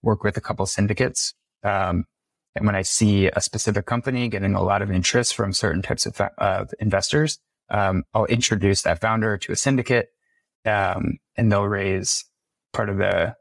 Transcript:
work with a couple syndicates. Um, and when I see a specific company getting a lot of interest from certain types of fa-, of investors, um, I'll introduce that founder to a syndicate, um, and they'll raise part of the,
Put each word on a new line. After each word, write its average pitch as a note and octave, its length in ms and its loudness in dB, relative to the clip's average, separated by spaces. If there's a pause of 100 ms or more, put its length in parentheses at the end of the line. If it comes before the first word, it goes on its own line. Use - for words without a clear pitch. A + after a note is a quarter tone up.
work A2 200 0
with G#2 140 -2
a A2 40 -4
couple - 260 -4
syndicates. - 680 -2 (300)
Um, F#2 400 0 (500)
and G#2 100 -4
when G2+ 120 2
I F#2+ 60 -2
see G2+ 460 2
a - 120 0
specific G2+ 460 -2
company B2 420 -2
getting G2 260 0
a F#2+ 80 0
lot G2 180 2
of G#2 120 -2
interest F#2 420 0
from G2 180 -2
certain E2 300 0
types - 240 0
of - 80 -6
fa-, G2 240 -2
of G2 400 0
investors, A2 600 0 (300)
um, F#2+ 360 2 (100)
I'll A2 120 2
introduce G2+ 560 2
that F2+ 180 0
founder A2 380 0
to - 140 -8
a - 40 -2
syndicate, B2+ 540 0 (540)
um, G2 540 0 (180)
and A2 140 2
they'll G2+ 160 2
raise G2 580 -2 (480)
part G#2+ 160 -2
of G2 100 -2
the, F#2+ 420 0